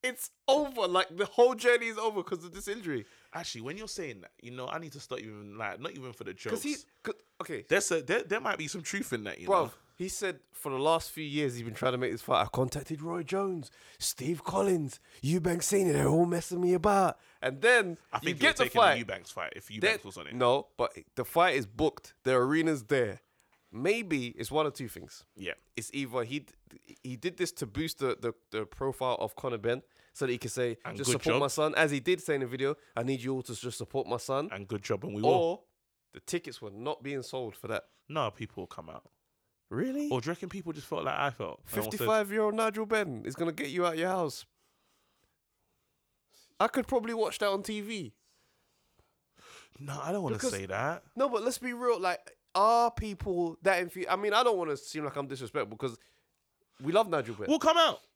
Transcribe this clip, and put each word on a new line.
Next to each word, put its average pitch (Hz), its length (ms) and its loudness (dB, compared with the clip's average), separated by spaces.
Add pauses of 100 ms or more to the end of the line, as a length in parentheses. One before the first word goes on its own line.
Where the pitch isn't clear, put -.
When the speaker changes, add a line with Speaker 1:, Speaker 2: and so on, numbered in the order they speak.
Speaker 1:
It's 247 280 -4 (160)
over. 269 400 4
Like, 180 280 4
the 196 100 0
whole 240 280 8
journey 240 340 4
is 220 120 -4
over 214 240 -2
'cause 170 200 -6
of 170 100 -16
this 190 140 -10
injury. 175 380 -4 (280)
Speaker 2:
Actually, 156 280 -8
when 147 160 -8
you're 214 100 -12
saying 135 340 -8
that, - 100 -20 (100)
you 120 100 -16
know, 127 160 -8
I 160 120 -6
need 160 140 -12
to 120 60 -14
start 127 220 -8
even, 104 380 -14
like, 104 200 -4
not 151 120 -8
even 127 220 -14
for - 100 -14
the 185 100 -8
jokes. 208 220 -4
Speaker 1:
'Cause 202 80 -6
he, 294 120 -4 (280)
'cause, 220 100 -6 (280)
okay. 127 280 -8
Speaker 2:
There's 196 220 4
a, 160 100 2
there, 160 220 0
there 214 180 -2
might 220 160 -2
be 160 100 -6
some 180 140 -8
truth - 320 -4
in 110 120 -4
that, 92 140 -6
you 87 80 -8
Speaker 1:
Bruv, 185 200 6
Speaker 2:
know. 117 40 -10 (260)
Speaker 1:
he 185 120 -4
said 180 300 -4 (140)
for - 180 -8
the 131 80 -2
last 160 320 2
few 160 120 -10
years 143 300 0
he's 120 100 -8
been 113 120 -8
trying 131 160 2
to 123 80 -2
make 123 120 0
this 113 120 -6
fight. 120 180 4
"I 104 60 4
contacted 143 560 -2
Roy 170 180 -4
Jones, 185 480 -4 (300)
Steve 147 440 -4
Collins, 185 560 2 (220)
Eubank 170 400 2
Senior 190 320 4
They're 139 140 4
all 165 180 6
messing 175 360 -2
me 180 120 4
about." 190 460 4 (200)
And 135 220 -2
then 214 380 6 (120)
Speaker 2:
I 120 60 -4
Speaker 1:
you 147 120 0
Speaker 2:
think 147 100 -2
Speaker 1:
get - 40 4
Speaker 2:
you're 311 100 6
Speaker 1:
the 254 100 2
Speaker 2:
taking 233 180 4
Speaker 1:
fight. 175 120 10
Speaker 2:
the 127 60 2
Eubanks 95 300 -8
fight 85 260 -8
if - 120 -14
Speaker 1:
Then 104 80 -14
Speaker 2:
Eubanks 202 280 2
was 95 140 -14
on 78 80 -12
it. 73 80 -12
Speaker 1:
No, 127 440 4
but - 200 -2 (160)
the 127 120 -4
fight 165 300 4
is 120 120 0
booked. 139 560 -2
The 131 100 2
arena's 143 520 2
there. 120 360 0 (520)
Maybe 156 560 -2
it's 113 220 -8
one 156 140 2
of 139 80 -2
two 120 160 -10
things. - 340 -16 (140)
Speaker 2:
Yeah. 92 160 -8 (240)
Speaker 1:
It's 113 160 -8
either 127 320 -4
he 139 160 -6
d-, - 120 -20 (500)
he 127 120 -8
did 165 220 -6
this 175 160 -2
to 143 120 -6
boost 143 340 -6
the, 131 200 0
the, 117 140 -4 (160)
the 107 160 -4
profile 127 560 -2
of 107 160 -4
Conor 120 220 -4
Benn 117 220 0 (300)
so - 140 -2
that 127 80 2
he 120 40 0
can 117 120 -6
say, 123 340 -2
Speaker 2:
And 110 140 -8
Speaker 1:
"Just 131 120 -2
Speaker 2:
good 123 120 4
Speaker 1:
support 139 140 4
Speaker 2:
job. 139 40 6
Speaker 1:
my 143 80 4
son." 151 280 2
As 156 140 6
he 139 120 0
did 175 200 2
say 156 140 0
in 135 60 0
the 127 60 -2
video, 135 280 -2 (220)
"I 117 60 0
need 131 180 0
you 131 120 -2
all 131 100 -2
to 117 120 -8
just 120 220 -8
support 123 300 -4
my 117 100 -2
son." 139 340 -2
Speaker 2:
And 98 160 -10
good 104 160 -4
job, 101 220 -2
and 104 100 -6
we 104 60 -4
Speaker 1:
Or 170 180 6
Speaker 2:
will. 170 260 0 (460)
Speaker 1:
the - 80 -20
tickets 170 420 -6
were 107 80 -12
not 120 320 -8
being 135 220 -6
sold 123 320 -6
for - 140 -10
that. - 180 -4 (220)
Speaker 2:
No, 147 200 0
people 101 340 -10
will - 40 -10
come 80 220 -14
out. - 200 -18 (600)
Speaker 1:
Really? 262 400 -2
Speaker 2:
Or 131 100 0
do 127 80 -6
you 165 60 -2
reckon 175 160 -8
people 170 240 -8
just 147 140 -12
felt 156 180 -4
like 135 120 0
I 143 120 2
felt? 98 320 -8 (100)
And 208 80 -2
I 208 40 2
said, 214 100 0
Speaker 1:
Fifty-five-year-old 214 640 2
Nigel 220 300 0
Benn 202 400 0
is 131 100 -6
gonna 170 180 -2
get 147 160 -6
you 175 160 0
out 165 80 2
of 160 60 -4
your 180 100 0
house. 175 360 -2 (2250)
I 214 80 6
could 247 200 0
probably 226 260 0
watch 220 260 -2
that 208 100 2
on 196 140 0
T 214 180 -4
V. 202 320 -8 (1700)
Speaker 2:
No, 143 220 -8
I 151 100 -4
don't 196 120 -2
wanna 117 120 -2
Speaker 1:
Because 110 160 -2
Speaker 2:
say 98 160 -6
that. 123 360 -2 (120)
Speaker 1:
No, 269 140 2
but 226 140 0
let's 247 140 -2
be 247 160 -6
real. 240 260 0
Like, - 380 -4 (180)
are 233 360 6
people 180 720 -2
that 190 220 4
infu-, 180 240 -8
I 180 60 4
mean, 202 180 0
I 240 100 6
don't 226 140 4
wanna 156 200 -2
seem - 280 -8
like 135 100 -4
I'm 139 120 -4
disrespectful 123 500 -6
'cause 123 200 -6 (840)
we 143 100 -2
love 202 180 4
Nigel 120 260 -2
Benn. 104 140 -4
Speaker 2:
We'll 294 100 4
come 320 180 6
out. 320 220 6 (160)